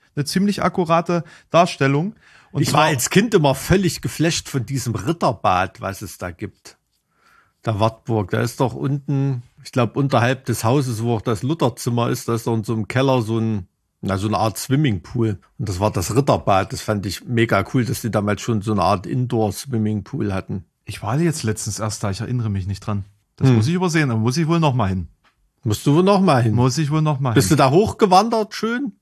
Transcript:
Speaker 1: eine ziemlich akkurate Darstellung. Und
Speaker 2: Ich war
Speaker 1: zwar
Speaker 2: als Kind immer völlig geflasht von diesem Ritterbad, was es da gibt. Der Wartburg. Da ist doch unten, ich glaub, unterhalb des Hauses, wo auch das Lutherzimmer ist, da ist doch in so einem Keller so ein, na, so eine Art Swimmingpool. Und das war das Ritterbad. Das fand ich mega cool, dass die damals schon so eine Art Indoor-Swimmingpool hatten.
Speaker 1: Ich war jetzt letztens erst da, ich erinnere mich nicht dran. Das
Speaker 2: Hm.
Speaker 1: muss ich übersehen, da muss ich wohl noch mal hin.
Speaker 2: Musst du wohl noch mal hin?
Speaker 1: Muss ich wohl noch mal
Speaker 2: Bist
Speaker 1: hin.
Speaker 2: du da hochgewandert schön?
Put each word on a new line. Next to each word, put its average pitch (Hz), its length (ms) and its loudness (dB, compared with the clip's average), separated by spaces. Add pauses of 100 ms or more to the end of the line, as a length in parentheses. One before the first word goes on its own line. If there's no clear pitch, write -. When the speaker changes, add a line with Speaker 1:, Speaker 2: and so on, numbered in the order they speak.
(140)
Speaker 1:
eine 143 100 -2
ziemlich 196 380 0
akkurate 170 640 0 (260)
Darstellung. 160 640 2 (380)
Und 143 100 0
Speaker 2:
Ich 120 100 0
war - 80 4
Speaker 1:
zwar 156 60 6
Speaker 2:
als 147 240 0
Kind 220 240 4
immer 147 200 4
völlig 185 480 0
geflasht - 460 -2
von 127 180 -4
diesem 120 280 -4
Ritterbad, 101 840 0
was 95 220 -8
es - 160 -14
da 90 120 -8
gibt. - 480 -14 (840)
Der 107 140 -2
Wartburg. 110 520 -2
Da 117 100 -2
ist 120 200 -4
doch 127 140 0
unten, 139 680 -2 (200)
ich - 100 -18
glaub, 120 240 0
unterhalb 131 500 0
des - 180 -4
Hauses, 123 380 0
wo 120 120 0
auch 107 80 -2
das 113 200 -2
Lutherzimmer 123 680 -2
ist, 127 200 -4
da 117 60 0
ist 110 120 -4
doch 117 80 0
in 110 100 -2
so 120 80 -4
einem 110 160 -4
Keller 131 340 2
so 113 160 -2
ein, 110 280 -2 (340)
na, 95 180 -2
so 104 100 -2
eine 104 100 0
Art 107 180 0
Swimmingpool. 113 840 -2 (180)
Und 104 100 -6
das 90 120 -4
war 107 100 2
das 98 240 -2
Ritterbad. 104 580 2
Das 123 80 -8
fand 101 240 -4
ich 95 200 -8
mega 107 400 0 (100)
cool, 127 100 2
dass 104 180 -4
die 113 80 -4
damals 104 300 -2
schon 110 220 -2
so 107 100 -4
eine 98 100 0
Art 92 240 0
Indoor-Swimmingpool 107 1300 -4
hatten. 95 320 -6 (220)
Speaker 1:
Ich - 160 -12
war 113 160 -2
jetzt 165 240 0
letztens 107 380 -4
erst 107 240 -6
da, 101 60 -2
ich 95 100 -6
erinnere 117 280 -4
mich 98 180 -4
nicht 98 140 -6
dran. 101 240 -6 (320)
Das 131 120 2
Speaker 2:
Hm. 123 80 6
Speaker 1:
muss 110 120 2
ich 175 60 0
übersehen, 170 340 0
da 113 80 -2
muss 117 220 0
ich 160 80 0
wohl 170 140 2
noch 147 140 4
mal 110 140 0
hin. 95 200 -4 (560)
Speaker 2:
Musst 107 220 -2
du 143 100 4
wohl 180 80 4
noch 196 160 4
mal 147 220 4
hin? 110 120 2
Speaker 1:
Muss 127 240 2
ich 147 120 0
wohl 156 120 2
noch 151 180 0
mal 127 140 -2
Speaker 2:
Bist 131 140 4
Speaker 1:
hin. 156 80 4
Speaker 2:
du 147 60 6
da 135 80 6
hochgewandert 214 840 4
schön? 233 480 -4